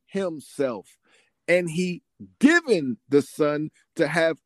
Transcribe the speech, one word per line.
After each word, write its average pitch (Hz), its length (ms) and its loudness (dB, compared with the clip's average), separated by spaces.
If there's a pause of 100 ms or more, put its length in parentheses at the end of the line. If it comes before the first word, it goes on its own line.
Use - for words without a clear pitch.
himself, 143 920 -8 (500)
and 175 220 0
he 175 340 -6 (360)
given 233 580 2 (100)
the 139 140 4
Son 151 500 -4 (240)
to 170 120 0
have 165 380 0